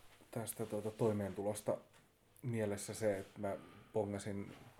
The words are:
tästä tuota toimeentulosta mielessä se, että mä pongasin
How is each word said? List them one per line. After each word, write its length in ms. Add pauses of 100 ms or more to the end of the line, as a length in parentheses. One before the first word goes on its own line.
(300)
tästä 340
tuota 260
toimeentulosta 840 (640)
mielessä 520
se, 240
että 240
mä 140 (380)
pongasin 600 (260)